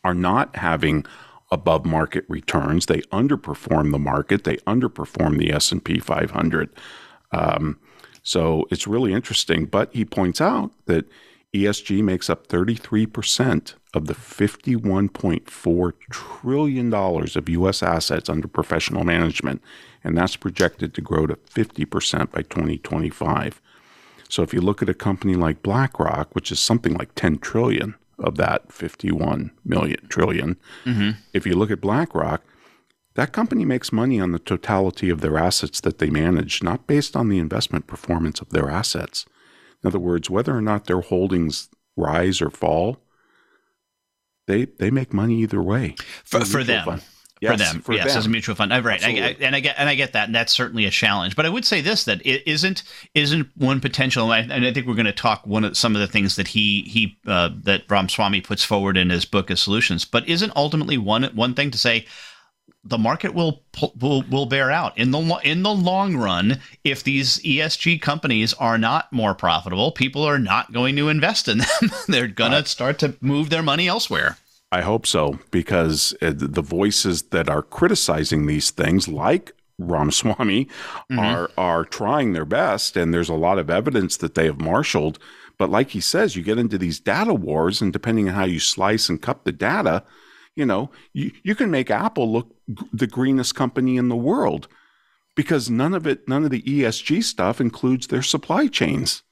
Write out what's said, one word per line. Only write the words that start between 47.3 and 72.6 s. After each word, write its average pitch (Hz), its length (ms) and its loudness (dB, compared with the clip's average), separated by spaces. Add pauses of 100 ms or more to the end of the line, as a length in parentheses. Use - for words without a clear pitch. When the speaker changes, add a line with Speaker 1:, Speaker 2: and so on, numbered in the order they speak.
Speaker 1:
Yes, 107 80 2 (140)
Speaker 2:
them. 82 80 -6
Speaker 1:
for 120 120 -4
Speaker 2:
Yes, 95 140 0
Speaker 1:
them. 139 120 2
Speaker 2:
as 110 60 -2
a 110 40 2
mutual 113 260 -2
fund. 101 160 0
Uh, 123 100 2
right. 104 220 0
I, 113 40 2
I, - 40 4
Speaker 1:
Absolutely. 127 340 -2
Speaker 2:
and 135 100 2
I 139 40 0
get, 139 180 -2
and 143 120 2
I 139 60 2
get 131 180 -2
that, 104 140 0
and 113 80 -4
that's 117 180 2
certainly 117 320 0
a 95 40 2
challenge. 101 460 0
But 156 100 0
I 165 40 0
would 233 160 -4
say 180 160 2
this, 196 240 0
that 101 200 -2
it 135 240 0
isn't, 170 340 0 (320)
isn't 147 420 2
one 131 240 2
potential, 127 500 0
and 117 200 2
I, 135 40 -4
and 123 100 2
I 127 60 2
think 123 160 -4
we're 120 80 -2
gonna 110 160 2
talk - 340 -2
one 107 200 0
of, 101 100 -4
some 113 180 2
of 104 60 0
the 101 80 0
things 98 300 2
that 95 100 -2
he, 104 360 0
he, 110 340 -2 (100)
uh, 87 220 2 (140)
that 98 260 2
Ramaswamy 98 520 2
puts - 220 -4
forward 98 320 0
in 90 140 4
his 87 160 0
book 98 240 -2
of 90 100 -2
solutions, 98 460 0
but 120 220 -2
isn't 175 280 -2
ultimately 147 420 0
one, 110 280 0 (100)
one 120 180 0
thing 143 180 -2
to 117 60 -6
say, 117 280 2 (800)
the 120 120 -2
market 139 360 0
will 165 300 -2 (100)
pu-, - 260 -4
will, 135 300 2
will 139 160 0
bear 135 260 2
out 151 260 -2
in 123 140 2
the 147 80 2
lo-, 165 240 0
in 160 200 2
the 208 100 2
long 185 440 2
run. 104 420 2 (240)
If 135 200 -2
these 135 420 0
E 147 160 2
S 156 160 -2
G 170 200 0
companies 127 580 0
are 113 220 0
not 120 340 0
more 110 240 2
profitable, 92 580 0
people 131 300 -2
are 143 160 2
not 104 340 0
going 127 240 0
to 147 120 2
invest 156 380 0
in 113 120 2
them. 605 320 2
<laughs> - 180 -8
They're 123 180 2
gonna 117 300 2
Speaker 1:
Right. 147 100 0